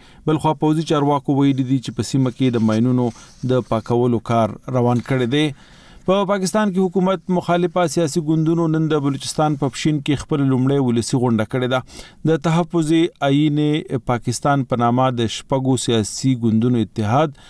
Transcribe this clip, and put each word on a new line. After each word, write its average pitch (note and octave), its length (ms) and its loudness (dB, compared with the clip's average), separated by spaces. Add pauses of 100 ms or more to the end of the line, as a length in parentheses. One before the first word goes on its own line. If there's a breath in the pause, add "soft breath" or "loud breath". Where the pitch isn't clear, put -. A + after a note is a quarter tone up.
(300 loud breath)
بلخوا D#3 320 0
پوځي D#3 320 0
چارواکو C#3+ 460 0
ویلي C3+ 340 2
دي B2+ 80 -2
چې - 180 -8
په - 140 -6
سیمه C3 240 0
کې B2+ 220 2
د A2+ 100 2
ماینونو A#2+ 420 2 (400 loud breath)
د B2+ 220 0
پاکولو A#2+ 580 0
کار A2+ 260 0 (220)
روان A#2+ 320 0
کړی B2+ 240 0
دی. D3+ 100 2 (600 loud breath)
په G3 220 2
پاکستان G3+ 420 0
کې F#3 140 0
حکومت F#3 360 0 (140)
مخالفه F3 480 0 (120)
سیاسي E3+ 340 0
ګوندونو D#3+ 420 2
نن D#3+ 220 2
د D3+ 120 0
بلوچستان C#3+ 560 -2
په C#3 140 -2
پښین D3+ 320 -2
کې C#3+ 160 -2
خپله C#3+ 240 -2
لومړۍ C3+ 400 2
ولسي A#2 340 0
غونډه A2+ 320 0
کړې B2+ 220 -2
ده. B2+ 60 0 (500 loud breath)
د D#3+ 180 2
تحفظ E3 420 0 (380)
آیین D3 320 2 (500)
پاکستان B2 640 -2
په A#2+ 120 0
نامه B2 220 2 (140)
د A2+ 160 0
شپږو C3 500 -2
سیاسي A#2+ 560 0
ګوندونو A2+ 460 2
اتحاد B2+ 600 -2